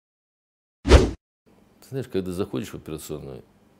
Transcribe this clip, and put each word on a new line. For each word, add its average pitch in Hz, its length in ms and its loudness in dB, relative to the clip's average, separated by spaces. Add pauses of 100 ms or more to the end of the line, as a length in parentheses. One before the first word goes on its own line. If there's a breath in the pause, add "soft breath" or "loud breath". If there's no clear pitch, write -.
(840)
Ты - 1040 2
знаешь, 131 180 -8
когда 92 240 -4
заходишь 101 380 -6
в - 60 -14
операционную, 73 680 -12 (360)